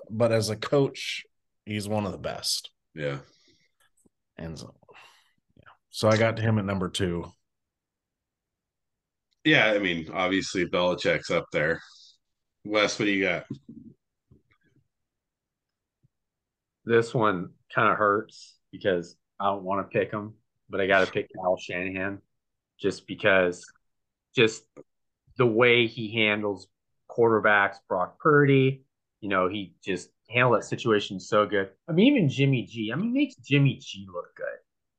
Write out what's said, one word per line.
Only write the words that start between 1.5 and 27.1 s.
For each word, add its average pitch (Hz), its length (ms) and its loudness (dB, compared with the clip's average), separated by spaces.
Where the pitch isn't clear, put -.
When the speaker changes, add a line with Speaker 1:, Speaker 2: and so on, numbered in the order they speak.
Speaker 1:
he's 107 220 -6
one 104 180 -2
of 92 60 -4
the - 60 -10
best. - 520 -8
Speaker 2:
Yeah. 76 260 -6
Speaker 1:
And 82 200 -12
so, - 160 -18
yeah. - 60 -20
So 110 200 0
I 110 80 4
got 113 220 0
him 110 200 2
at 95 60 -4
number 95 240 -4
two. 85 360 -4
Speaker 2:
Yeah, 135 280 4
I 104 80 2
mean, 85 320 -4
obviously 92 540 -2
Belichick's 87 640 -2
up 85 220 -2
there. 80 280 -2
Wes, 104 340 -2
what 110 60 0
do 104 60 0
you 95 140 0
got? 85 200 -4
Speaker 3:
This 117 280 2
one 104 400 0
kinda 110 220 4
hurts 104 600 -2
because 92 460 -2
I 98 60 -4
don't 98 180 -2
wanna 95 200 -4
pick 95 280 -2
him, 107 240 -10
but 98 120 -4
I 92 60 0
gotta 95 240 4
pick 104 240 -6
Kyle 92 220 -2
Shanahan 95 640 -8
just - 280 -4
because, 92 580 2
just 113 280 2
the 127 100 4
way 120 400 4
he 110 260 -8
handles 104 540 -2
quarterbacks, 107 680 2